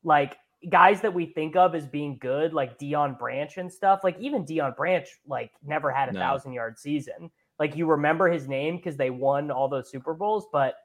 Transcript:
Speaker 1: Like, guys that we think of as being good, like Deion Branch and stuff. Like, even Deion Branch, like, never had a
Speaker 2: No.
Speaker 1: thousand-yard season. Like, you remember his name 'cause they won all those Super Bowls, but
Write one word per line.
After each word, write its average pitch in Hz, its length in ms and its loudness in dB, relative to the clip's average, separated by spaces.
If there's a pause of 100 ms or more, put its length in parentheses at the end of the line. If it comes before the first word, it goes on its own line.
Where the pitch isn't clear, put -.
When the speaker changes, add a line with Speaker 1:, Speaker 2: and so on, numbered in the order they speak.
Speaker 1:
Like, 147 340 2 (320)
guys 185 320 6
that 208 120 0
we 175 120 -2
think 156 300 -6
of 180 200 6
as 151 120 -6
being 143 320 -6
good, 147 340 -2
like 127 260 -4
Deion 143 400 -2
Branch 131 380 -6
and 180 140 -8
stuff. 196 320 2
Like, 180 160 0
even 247 260 -4
Deion 143 320 -2
Branch, 165 300 0 (200)
like, 120 240 -8 (120)
never 147 280 -2
had 135 180 0
a - 40 -6
Speaker 2:
No. - 60 -6
Speaker 1:
thousand-yard 127 600 -4
season. 147 500 -8 (300)
Like, 151 160 -2
you 160 120 -2
remember 160 420 4
his 151 180 -2
name 147 340 -4
'cause 151 160 -8
they 131 120 0
won 139 420 0
all 135 160 0
those 131 220 -4
Super 139 240 -8
Bowls, 202 380 -2
but 135 340 2